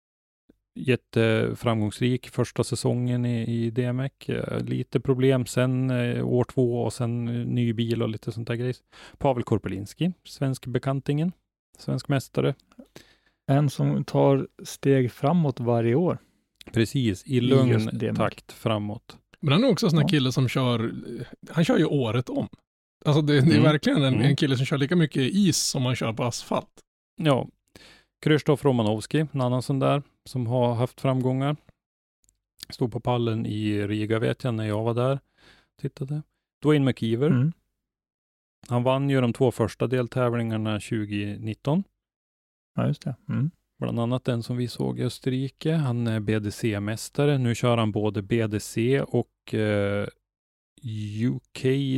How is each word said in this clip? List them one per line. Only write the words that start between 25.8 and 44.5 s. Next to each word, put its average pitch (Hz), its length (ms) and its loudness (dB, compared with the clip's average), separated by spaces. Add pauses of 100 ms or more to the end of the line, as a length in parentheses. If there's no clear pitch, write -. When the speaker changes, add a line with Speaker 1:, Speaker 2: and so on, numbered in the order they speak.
Speaker 3:
man 123 140 0
kör 113 160 -2
på 120 120 -4
asfalt. - 560 -4 (360)
Speaker 1:
Ja. 143 320 0 (720)
Krzysztof 151 420 2
Romanowski, 120 680 2
en 139 80 -4
annan 123 220 0
sån 139 160 -2
där 139 240 2 (220)
som 127 220 -4
har 120 280 2
haft 123 260 -2
framgångar. 131 560 0 (1120)
Stod 120 220 -4
på 117 80 -6
pallen 117 460 -2
i 104 400 -2
Riga 107 320 0
vet 123 260 -2
jag 123 100 -2
när 110 120 -4
jag 107 180 -2
var 117 100 0
där. 131 240 0 (640)
Tittade. 143 420 -8 (400)
Dwayne 147 220 4
McKeever. 120 460 0
Speaker 2:
Mm. 135 220 2 (1160)
Speaker 1:
Han 120 140 0
vann 135 280 2
ju 135 100 4
de 120 120 2
två 127 180 4
första - 360 -2
deltävlingarna 117 960 -2
tjugonitton. 107 1040 -4 (880)
Speaker 2:
Ja, 120 120 -2
just 147 160 -4
det. 135 120 -8 (140)
Mm. 127 220 -2 (280)
Speaker 1:
Bland 117 220 -4
annat 120 240 -2
den 117 180 -2
som 123 140 -6